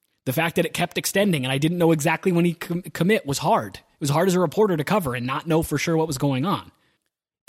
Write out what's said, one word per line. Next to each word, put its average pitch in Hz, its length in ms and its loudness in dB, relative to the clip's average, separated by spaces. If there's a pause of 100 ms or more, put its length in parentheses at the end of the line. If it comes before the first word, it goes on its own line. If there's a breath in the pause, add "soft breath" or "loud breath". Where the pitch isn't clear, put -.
(260)
The 131 60 -4
fact 160 220 0
that 175 100 2
it 160 80 -6
kept - 240 -4
extending 180 480 0
and 131 60 -2
I 135 80 0
didn't 160 200 0
know 165 120 6
exactly 160 400 0
when 170 140 2
he 170 100 2
com-, - 280 -8
commit - 440 0
was 139 120 -4
hard. 156 380 0
It - 240 -20
was 143 100 -2
hard 160 180 2
as 175 80 2
a 185 40 2
reporter 185 360 2
to 147 80 -4
cover 160 320 -2
and 123 100 -6
not 147 220 -6
know 160 160 2
for 156 120 -4
sure 165 200 0
what 160 100 2
was 139 120 -8
going 139 260 0
on. - 260 -4 (800)